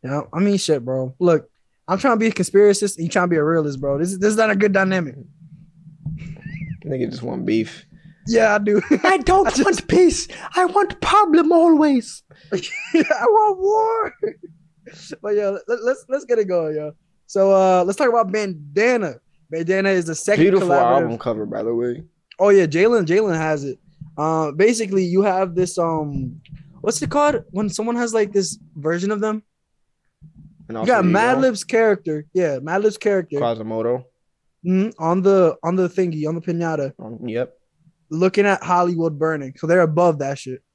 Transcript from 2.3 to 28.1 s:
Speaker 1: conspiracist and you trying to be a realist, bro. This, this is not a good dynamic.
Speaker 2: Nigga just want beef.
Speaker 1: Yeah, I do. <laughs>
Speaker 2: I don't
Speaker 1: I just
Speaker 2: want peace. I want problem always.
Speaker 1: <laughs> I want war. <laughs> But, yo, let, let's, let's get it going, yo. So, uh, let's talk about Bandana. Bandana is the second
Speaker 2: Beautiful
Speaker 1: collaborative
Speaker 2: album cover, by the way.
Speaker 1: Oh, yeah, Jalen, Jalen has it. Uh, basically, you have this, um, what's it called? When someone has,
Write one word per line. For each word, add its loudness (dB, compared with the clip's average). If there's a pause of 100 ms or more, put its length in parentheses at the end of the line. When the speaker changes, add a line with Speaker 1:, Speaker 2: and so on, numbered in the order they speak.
Speaker 1:
conspiracist 2
and -6
you -4
trying 0
to -2
be 2
a 2
realist, -2
bro. -2
This, -4
this 2
is 0
not 2
a 0
good 2
dynamic. -2 (1700)
Speaker 2:
Nigga -4
just -12
want -6
beef. -2 (420)
Speaker 1:
Yeah, 4
I 2
do. 2 (120)
<laughs> 0
Speaker 2:
I 4
don't 4
Speaker 1:
I 0
just 0
Speaker 2:
want -2
peace. 4 (280)
I 4
want -2
problem 4
always. 4 (140)
Speaker 1:
<laughs> -14
I -2
want 4
war. 0
<laughs> -6 (880)
But, -2
yo, -2 (120)
let, -4
let's, -2
let's -4
get 0
it 0
going, -2
yo. -8 (340)
So, 2
uh, 4
let's -4
talk 2
about 2
Bandana. -2 (320)
Bandana -2
is 0
the -6
second 2
Speaker 2:
Beautiful 4
Speaker 1:
collaborative 4
Speaker 2:
album -4
cover, -6
by -8
the -2
way. -4 (380)
Speaker 1:
Oh, 4
yeah, 6
Jalen, 2
Jalen 0
has -2
it. -10 (400)
Uh, 0
basically, 0
you 0
have 0
this, -2
um, -4 (400)
what's -4
it -6
called? 0
When -4
someone -6
has, -4